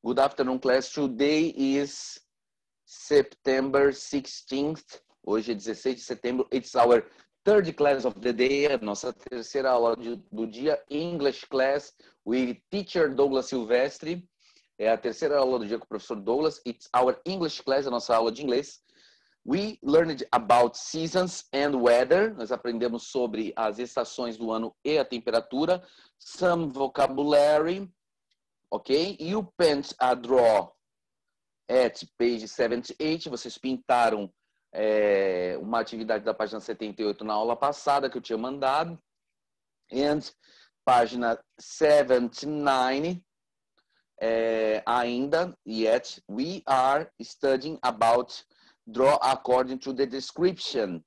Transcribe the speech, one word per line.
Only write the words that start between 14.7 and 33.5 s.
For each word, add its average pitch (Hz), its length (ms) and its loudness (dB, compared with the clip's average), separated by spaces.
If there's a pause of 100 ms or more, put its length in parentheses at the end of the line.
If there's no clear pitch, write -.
É 107 100 0
a 113 80 2
terceira 143 400 -2
aula 131 220 2
do 104 80 -6
dia 113 100 -4
com - 80 -12
o - 40 -20
professor 110 260 -8
Douglas. 131 500 -2
It's - 300 -12
our 127 280 2
English 175 380 -6
class, 135 240 0
a 127 60 -4
nossa 117 240 0
aula 113 160 2
de 120 100 -12
inglês. 135 400 -2 (640)
We 202 380 -2
learned 151 480 2
about 120 440 4
seasons 175 760 -4
and 143 220 0
weather. 127 600 4
Nós 117 160 -8
aprendemos 117 600 -4
sobre 110 440 -4
as 107 220 -2
estações 120 600 -6
do 113 140 -4
ano 113 320 -4
e 151 140 0
a 131 80 2
temperatura. 127 800 -2 (320)
Some 170 540 -2
vocabulary. 147 1160 2 (840)
Ok? 160 480 0
You 185 380 -4
paint 147 420 2
a 127 140 4
draw 117 580 4 (960)
at 123 360 2 (160)
page 117 280 0
seventy-eight. 131 800 -4
Vocês 120 300 -10